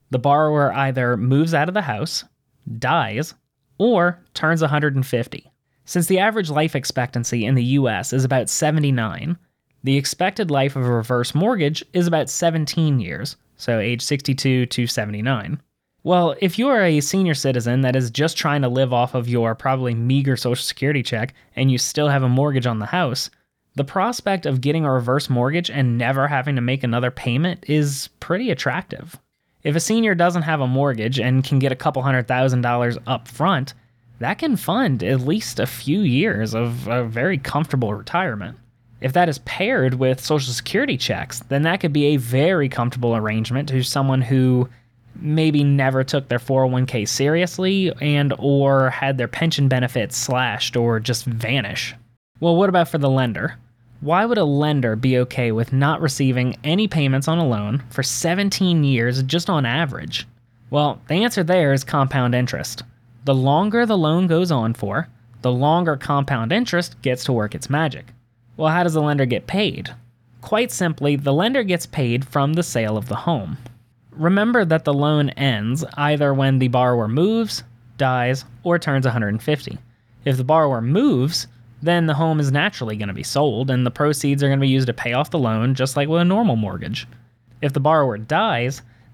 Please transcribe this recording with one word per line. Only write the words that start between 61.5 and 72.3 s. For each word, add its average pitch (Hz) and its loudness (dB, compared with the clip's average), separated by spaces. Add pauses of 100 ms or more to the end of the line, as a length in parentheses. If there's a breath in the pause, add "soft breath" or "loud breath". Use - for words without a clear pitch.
is 135 0
compound 131 0
interest. 123 -2 (440)
The 139 2
longer 180 2
the 214 2
loan 165 2
goes 170 2
on 117 2
for, 107 -4 (340)
the 127 2
longer 151 2
compound 135 -2
interest 180 -2
gets 127 -2
to 135 0
work 107 0
its - -8
magic. 147 -2 (500)
Well, 156 2
how 170 2
does 170 2
the 156 2
lender 147 2
get 117 -2
paid? - -4 (480)
Quite 233 0
simply, 147 0
the 139 0
lender 233 2
gets 180 -2
paid 127 -2
from 143 0